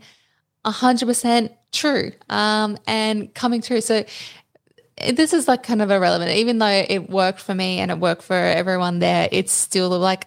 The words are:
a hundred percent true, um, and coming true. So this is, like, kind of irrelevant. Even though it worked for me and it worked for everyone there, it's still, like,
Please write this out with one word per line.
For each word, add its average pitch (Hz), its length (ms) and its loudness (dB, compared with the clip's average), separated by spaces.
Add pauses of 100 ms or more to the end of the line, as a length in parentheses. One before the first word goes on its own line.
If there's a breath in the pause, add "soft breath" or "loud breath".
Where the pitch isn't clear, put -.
(640 soft breath)
a 220 60 -2
hundred 247 380 2
percent 233 460 2 (180)
true, 277 400 -2 (180)
um, 208 560 0
and 220 480 -2
coming 240 300 -2
true. 233 180 -2
So 220 240 0 (1080 loud breath)
this 311 220 2
is, 311 120 2
like, 247 160 2
kind 233 200 0
of 202 100 2
irrelevant. 175 400 2
Even 226 260 2
though 220 100 2
it 196 420 0
worked 190 320 0
for - 120 -6
me 185 260 -2
and 180 120 -2
it 175 80 -4
worked 170 240 0
for - 100 -6
everyone 175 680 0
there, 175 300 2
it's 190 220 -2
still, - 380 -2
like, 185 380 0